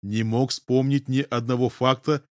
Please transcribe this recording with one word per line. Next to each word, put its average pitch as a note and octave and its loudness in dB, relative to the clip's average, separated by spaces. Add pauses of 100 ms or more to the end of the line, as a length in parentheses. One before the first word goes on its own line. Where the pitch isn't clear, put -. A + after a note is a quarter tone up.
не G#2+ -2
мог A#2 0
вспомнить C3+ 0
ни C3 0
одного B2 -2
факта, C3 0 (100)